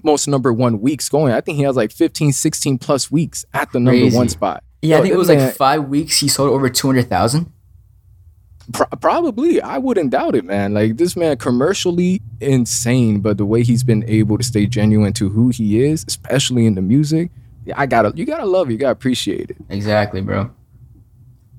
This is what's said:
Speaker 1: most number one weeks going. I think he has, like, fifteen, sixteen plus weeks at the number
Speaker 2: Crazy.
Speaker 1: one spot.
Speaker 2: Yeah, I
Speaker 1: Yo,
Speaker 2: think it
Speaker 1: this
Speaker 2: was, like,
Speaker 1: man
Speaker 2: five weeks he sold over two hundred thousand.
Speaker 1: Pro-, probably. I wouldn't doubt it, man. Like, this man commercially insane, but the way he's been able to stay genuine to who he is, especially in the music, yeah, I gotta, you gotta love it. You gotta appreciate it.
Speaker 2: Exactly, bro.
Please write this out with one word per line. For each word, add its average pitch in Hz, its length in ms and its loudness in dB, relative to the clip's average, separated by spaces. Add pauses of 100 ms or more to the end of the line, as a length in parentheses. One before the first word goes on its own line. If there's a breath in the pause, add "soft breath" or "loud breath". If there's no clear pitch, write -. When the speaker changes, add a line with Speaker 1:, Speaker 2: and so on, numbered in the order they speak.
Speaker 1:
most 147 240 2
number 131 240 2
one 113 300 0
weeks 143 260 -2
going. 143 240 2
I 120 80 0
think 165 160 -6
he 143 80 0
has, 135 100 0
like, 113 160 0
fifteen, 156 420 0
sixteen 147 440 -2
plus - 340 -4
weeks - 440 -4
at - 180 -6
the 131 80 -2
number 123 180 4
Speaker 2:
Crazy. 127 160 4
Speaker 1:
one 120 140 2
spot. - 340 -4 (200)
Speaker 2:
Yeah, 156 140 4
I - 20 6
Speaker 1:
Yo, 135 60 4
Speaker 2:
think 190 100 2
it - 0 -
Speaker 1:
this 185 60 2
Speaker 2:
was, 180 100 2
like, 147 80 6
Speaker 1:
man 131 140 2
Speaker 2:
five 143 360 0
weeks 147 320 -2
he 143 80 0
sold 139 220 2
over 135 180 2
two 127 180 -2
hundred 131 220 2
thousand. 117 420 0 (1200)
Speaker 1:
Pro-, - 100 -2 (160)
probably. 285 600 0
I 262 160 -8
wouldn't 214 320 0
doubt 269 240 0
it, 107 100 -2
man. 101 300 -2
Like, 110 240 0
this 175 180 0
man 160 220 0
commercially 175 800 0 (220)
insane, 120 760 0
but 101 180 0
the 101 80 -2
way 113 160 2
he's 120 200 2
been 107 240 2
able 107 300 2
to 110 80 -4
stay 104 220 0
genuine 107 480 2
to 98 160 -2
who 113 180 2
he 110 340 0
is, 156 240 0
especially 127 600 0
in 107 80 2
the 95 80 -2
music, 151 480 0 (340 soft breath)
yeah, - 140 -12
I 139 80 0
gotta, - 280 2
you - 120 -8
gotta 302 180 -6
love 185 240 0
it. 120 60 -2
You 107 40 -4
gotta 135 140 0
appreciate - 580 -4
it. - 60 -16 (140)
Speaker 2:
Exactly, 104 500 -2
bro. 98 300 -4 (1080)